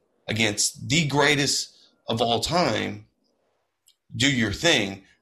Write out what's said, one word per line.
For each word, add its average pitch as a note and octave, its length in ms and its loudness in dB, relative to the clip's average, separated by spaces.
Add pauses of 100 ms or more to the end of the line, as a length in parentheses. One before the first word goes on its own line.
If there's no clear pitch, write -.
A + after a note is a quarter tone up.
(280)
against A2 600 -2
the D3+ 200 0
greatest C#3+ 680 0 (300)
of A#2 160 -2
all A#2 160 2
time, G#2+ 680 -2 (1120)
do B2+ 140 2
your A2+ 220 0
thing," G2+ 500 0 (200)